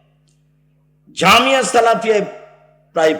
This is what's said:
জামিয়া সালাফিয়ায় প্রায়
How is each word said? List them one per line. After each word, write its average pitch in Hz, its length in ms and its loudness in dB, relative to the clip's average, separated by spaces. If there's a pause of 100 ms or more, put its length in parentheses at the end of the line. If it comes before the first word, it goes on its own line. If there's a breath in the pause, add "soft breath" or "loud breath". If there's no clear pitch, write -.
(1200)
জামিয়া 247 440 2
সালাফিয়ায় 220 640 0 (680)
প্রায় 160 260 0